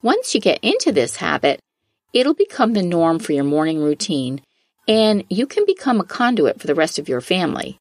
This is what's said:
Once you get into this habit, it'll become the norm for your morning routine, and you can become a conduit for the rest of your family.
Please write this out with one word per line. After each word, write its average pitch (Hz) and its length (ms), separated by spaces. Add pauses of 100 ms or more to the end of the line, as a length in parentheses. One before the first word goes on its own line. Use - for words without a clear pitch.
Once 392 340
you 220 60
get - 200
into 359 300
this 135 260
habit, - 420 (520)
it'll 254 220
become 247 400
the 202 100
norm 165 340
for 156 140
your 139 140
morning 156 360
routine, 139 600 (460)
and 214 420
you 226 180
can 415 180
become 277 360
a - 40
conduit 240 540
for - 80
the 147 80
rest 160 240
of 147 80
your 127 140
family. - 600